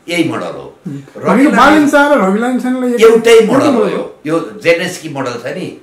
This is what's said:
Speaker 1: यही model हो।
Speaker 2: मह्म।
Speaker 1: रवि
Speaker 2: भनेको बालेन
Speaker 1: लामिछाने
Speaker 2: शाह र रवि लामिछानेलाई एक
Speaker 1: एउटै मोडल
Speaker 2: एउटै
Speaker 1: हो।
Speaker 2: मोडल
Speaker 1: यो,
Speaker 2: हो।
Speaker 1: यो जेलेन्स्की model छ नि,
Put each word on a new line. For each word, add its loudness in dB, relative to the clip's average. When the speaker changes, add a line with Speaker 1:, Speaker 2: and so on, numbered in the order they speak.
Speaker 1:
यही -2
model -8
हो। -16
Speaker 2:
मह्म। -12
Speaker 1:
रवि -12
Speaker 2:
भनेको 4
बालेन 4
Speaker 1:
लामिछाने 2
Speaker 2:
शाह 2
र 2
रवि 0
लामिछानेलाई -2
एक -2
Speaker 1:
एउटै 6
मोडल 2
Speaker 2:
एउटै 2
Speaker 1:
हो। 2
Speaker 2:
मोडल 0
Speaker 1:
यो, -6
Speaker 2:
हो। -12
Speaker 1:
यो -6
जेलेन्स्की -2
model -8
छ -12
नि, -12